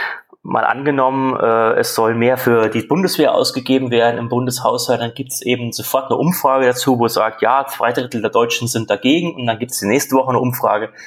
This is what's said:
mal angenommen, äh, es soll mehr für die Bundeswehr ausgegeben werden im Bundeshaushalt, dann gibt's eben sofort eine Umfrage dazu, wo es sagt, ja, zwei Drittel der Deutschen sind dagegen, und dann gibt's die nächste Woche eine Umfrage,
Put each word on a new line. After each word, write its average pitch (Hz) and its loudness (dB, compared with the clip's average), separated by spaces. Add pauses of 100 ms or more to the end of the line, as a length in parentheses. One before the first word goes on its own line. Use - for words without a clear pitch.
(440)
mal - -2
angenommen, 135 0
äh, 113 2
es - 0
soll 113 2
mehr 120 2
für 117 2
die 113 -4
Bundeswehr 160 0
ausgegeben 131 0
werden 117 2
im 117 -6
Bundeshaushalt, 123 -2
dann 117 -6
gibt's - -10
eben 120 -2
sofort 131 -4
eine 117 0
Umfrage 135 2
dazu, 123 2
wo 117 2
es 113 0
sagt, 110 0
ja, 135 2
zwei 117 -2
Drittel 123 -4
der 107 -2
Deutschen 117 0
sind 117 -4
dagegen, 156 0
und 123 -8
dann 110 -2
gibt's 120 -6
die 101 -4
nächste 131 0
Woche 131 2
eine 120 2
Umfrage, 110 0 (180)